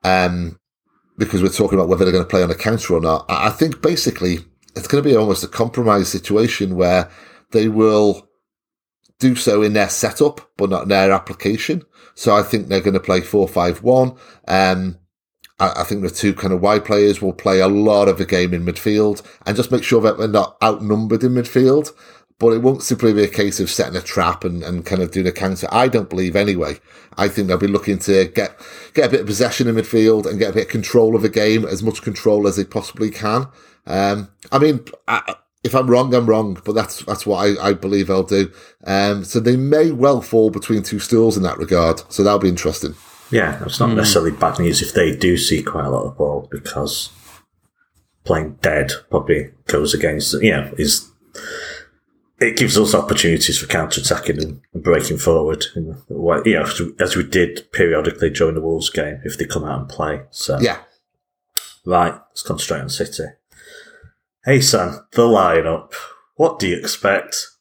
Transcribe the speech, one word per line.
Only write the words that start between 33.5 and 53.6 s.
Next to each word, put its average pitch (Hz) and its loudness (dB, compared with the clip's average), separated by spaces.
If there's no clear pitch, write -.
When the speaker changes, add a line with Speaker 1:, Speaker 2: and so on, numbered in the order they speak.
Speaker 1:
Um, 98 -2
I 135 0
mean, 143 2
I, - -4
if 120 -2
I'm 127 4
wrong, 123 4
I'm 120 2
wrong, 110 0
but 107 -6
that's, 107 -4
that's 101 -6
what 101 0
I, 98 0
I 101 4
believe 98 0
they'll 95 2
do. 95 0
Um, 101 -2
so 104 -2
they 120 2
may 151 2
well 131 2
fall 113 2
between 104 -2
two 104 -6
stools 113 2
in 95 0
that 85 -4
regard. 82 2
So 101 0
that'll 101 4
be 95 4
interesting. 78 -4
Speaker 2:
Yeah, 95 0
it's - -8
not 117 2
Speaker 3:
Hmm. 110 0
Speaker 2:
necessarily 95 2
bad 82 -2
news 85 0
if - -6
they 82 2
do 90 2
see - -2
quite 76 -6
a 67 -4
lot - -4
of - -12
ball, 73 -4
because - -8
playing 78 -2
dead 76 0
probably 73 0
goes 73 0
against, 76 -2
you 110 4
know, 67 -4
is, - -2
it 113 2
gives 120 0
us - 4
opportunities - 0
for - -10